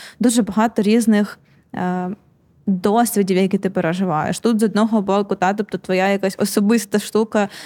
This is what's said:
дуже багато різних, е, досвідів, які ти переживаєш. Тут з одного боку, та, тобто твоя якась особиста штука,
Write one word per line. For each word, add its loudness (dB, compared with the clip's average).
дуже 2
багато 0
різних, 2
е, -4
досвідів, 2
які 2
ти -4
переживаєш. -2
Тут 0
з 2
одного 2
боку, 0
та, 0
тобто -6
твоя 0
якась 0
особиста 0
штука, -2